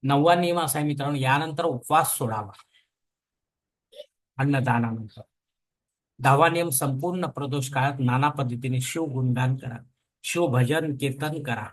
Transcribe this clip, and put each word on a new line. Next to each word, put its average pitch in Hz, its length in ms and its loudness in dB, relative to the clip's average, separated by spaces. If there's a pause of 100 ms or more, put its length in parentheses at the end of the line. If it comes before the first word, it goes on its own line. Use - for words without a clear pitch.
नववा 147 320 4
नियम 175 240 2
असा 151 200 -2
आहे 147 80 0
मित्रांनो, 143 280 -2
यानंतर 147 480 0
उपवास 151 540 0
सोडावा 107 340 -4 (1900)
अन्नदानानंतर. 117 840 0 (1000)
दहावा 139 300 6
नियम, 170 200 0
संपूर्ण 156 560 -2
प्रदोष 139 460 -4
काळात 139 280 0
नाना 131 300 2
पद्धतीने 127 520 -4
शिव 160 240 -4
गुणगान 131 500 0
करा, 120 220 -10 (460)
शिव 170 240 0
भजन 139 500 2
कीर्तन 143 460 -4
करा 110 300 -6